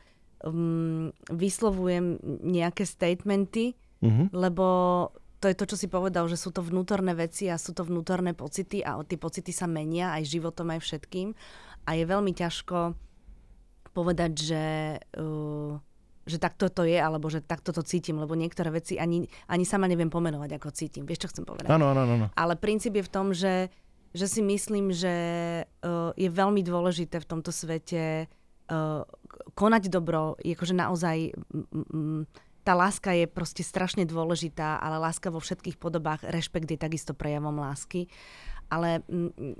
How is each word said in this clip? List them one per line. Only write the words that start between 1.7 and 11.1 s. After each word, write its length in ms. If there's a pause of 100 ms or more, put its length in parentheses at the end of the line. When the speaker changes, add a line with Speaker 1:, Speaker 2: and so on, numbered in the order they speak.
Speaker 1:
nejaké 420
statementy, 960 (200)
Speaker 2:
Mhm. 360
Speaker 1:
lebo 320 (720)
to 100
je 80
to, 120
čo 100
si 100
povedal, 400
že 80
sú 160
to 100
vnútorné 540
veci 320
a 100
sú 140
to 120
vnútorné 500
pocity 480
a 160
o-, 80
tie 120
pocity 340
sa 160
menia 460
aj 160
životom, 400
aj 140
všetkým. 480 (540)